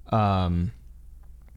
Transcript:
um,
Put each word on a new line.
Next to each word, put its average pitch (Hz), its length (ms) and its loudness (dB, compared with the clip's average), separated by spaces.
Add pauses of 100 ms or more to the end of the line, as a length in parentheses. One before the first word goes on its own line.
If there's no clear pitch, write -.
(120)
um, 95 600 4 (840)